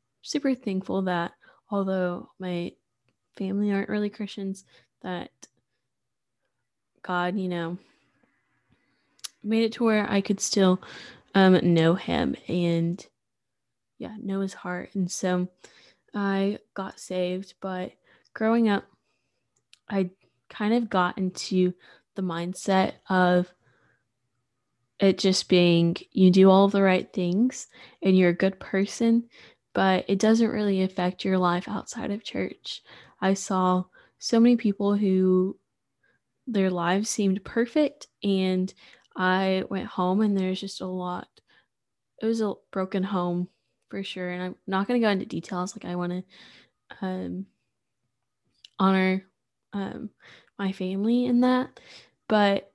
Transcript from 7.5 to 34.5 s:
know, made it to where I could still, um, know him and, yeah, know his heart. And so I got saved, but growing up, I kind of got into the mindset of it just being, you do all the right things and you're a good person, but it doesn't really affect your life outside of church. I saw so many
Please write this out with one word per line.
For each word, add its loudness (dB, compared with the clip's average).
know, -4
made 0
it -2
to -4
where 2
I 0
could -2
still, 2
um, 6
know 4
him -2
and, -2
yeah, -12
know -6
his -6
heart. -10
And -2
so -2
I -2
got -12
saved, -6
but -8
growing 2
up, 0
I -2
kind -2
of -2
got 0
into 0
the -6
mindset -2
of 2
it 4
just 0
being, 4
you 6
do 8
all 8
the 2
right 2
things -2
and 4
you're 6
a 2
good -2
person, 0
but 2
it 0
doesn't 4
really 0
affect -2
your 0
life 0
outside -8
of -6
church. -10
I 2
saw 0
so 0
many 6